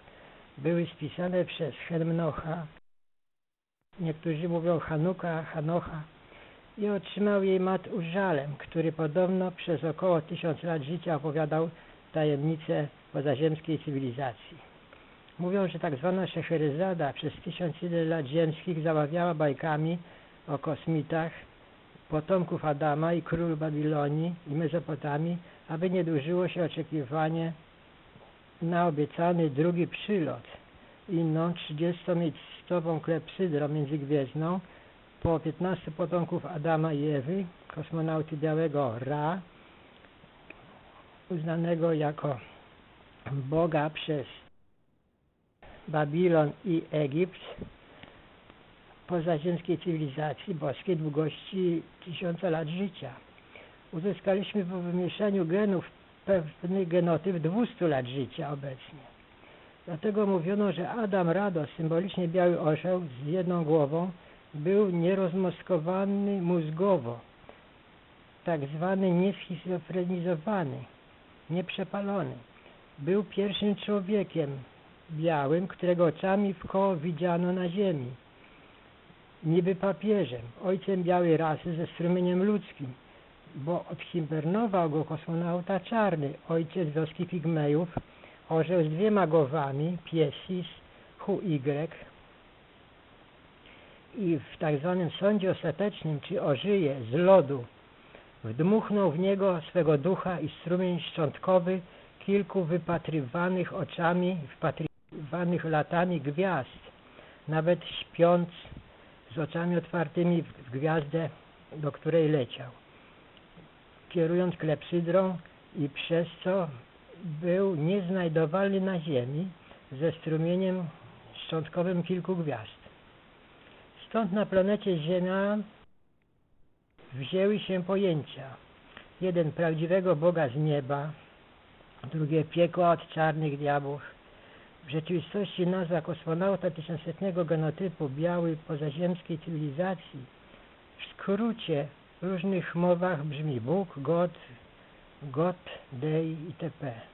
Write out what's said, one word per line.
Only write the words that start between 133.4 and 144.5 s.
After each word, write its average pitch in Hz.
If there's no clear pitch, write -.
diabłów. 143
W 139
rzeczywistości 170
nazwa 180
kosmonauta 175
tysiącletniego 170
genotypu 156
białej 165
pozaziemskiej 160
cywilizacji 156
w -
skrócie 196
w 175
różnych 185
mowach 175
brzmi 143
Bóg, 170
God, 170